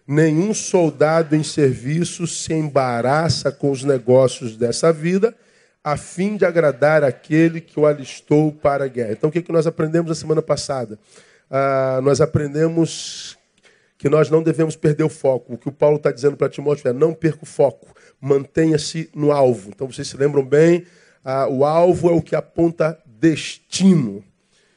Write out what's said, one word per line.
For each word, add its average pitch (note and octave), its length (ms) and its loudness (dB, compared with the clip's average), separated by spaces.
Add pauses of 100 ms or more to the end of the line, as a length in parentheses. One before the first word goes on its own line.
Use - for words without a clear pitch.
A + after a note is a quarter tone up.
"Nenhum D#3+ 480 2
soldado D#3+ 840 0
em D#3 80 0
serviço D3 840 -2
se - 260 -8
embaraça C#3 1000 0
com C#3+ 180 -4
os C3 140 -4
negócios B2+ 720 2
dessa A#2 360 0
vida, F#3 440 -2 (460)
a D3 140 -4
fim G3+ 400 -6
de F#3+ 80 0
agradar D3+ 580 2
aquele D#3+ 600 0
que - 180 -8
o D3+ 60 4
alistou D3 680 0
para C#3+ 320 -2
a C3+ 40 -4
guerra." A#2 240 -6
Então, D#3 180 -2
o - 20 -4
que E3+ 80 -4
que F3 120 -8
nós D#3+ 140 2
aprendemos D#3+ 440 -2
na E3 40 -4
semana D#3 280 -2
passada? C3+ 560 -6 (520)
Ah, C3+ 520 0
nós C#3+ 180 2
aprendemos D#3 1160 -4 (580)
que - 120 -4
nós D3+ 200 2
não D#3+ 140 2
devemos D#3+ 340 -2
perder D#3 280 0
o D3+ 40 0
foco. C3 460 -4
O A#2 40 -10
que - 100 -12
o C#3 40 -4
Paulo D3 260 2
tá D3 140 0
dizendo C#3 240 -2
pra C#3 120 -2
Timóteo C#3+ 400 -4
é, B2 40 2
"Não D#3+ 220 0
perca D#3 280 -4
o - 40 -18
foco, - 480 -2 (260)
mantenha-se D3+ 920 0
no D3 180 0
alvo." A#2+ 380 0
Então, C3+ 160 -10
vocês C#3 220 -12
se - 80 -16
lembram C#3 280 0
bem, E3 400 4 (400)
ah, C3+ 240 -2
o C#3 160 0
alvo E3+ 460 2
é - 20 2
o E3 80 2
que - 160 -4
aponta E3 720 -2
destino. C3 1160 0 (540)